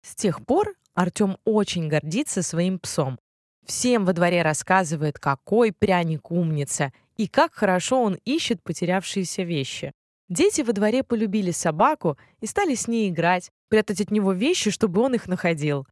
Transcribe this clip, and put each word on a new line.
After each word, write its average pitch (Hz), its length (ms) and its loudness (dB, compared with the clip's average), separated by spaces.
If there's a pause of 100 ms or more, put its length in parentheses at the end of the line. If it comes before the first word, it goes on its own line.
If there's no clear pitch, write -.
С - 120 -20
тех - 320 -2
пор 392 280 0 (200)
Артём 185 500 0
очень 202 440 0
гордится 156 540 -2
своим 175 360 -2
псом. 135 400 -4 (480)
Всем 240 400 2
во 185 80 2
дворе 175 260 2
рассказывает, 156 760 0
какой 208 540 2
пряник 175 580 0
умница 156 640 -2 (240)
и 214 100 0
как 320 260 2
хорошо 196 500 2
он 202 120 0 (100)
ищет 269 380 -2
потерявшиеся 185 800 -4
вещи. 147 500 -6 (380)
Дети 311 320 2
во 233 100 0
дворе 214 300 2
полюбили 208 480 -2
собаку 170 680 0 (240)
и 220 60 -8
стали 349 280 0
с - 140 -4
ней 226 220 0
играть, 175 400 0 (180)
прятать 214 320 2
от 208 100 -2
него 202 220 2
вещи, 220 380 0
чтобы 196 320 0
он 262 120 2
их - 120 -4
находил. 151 640 -2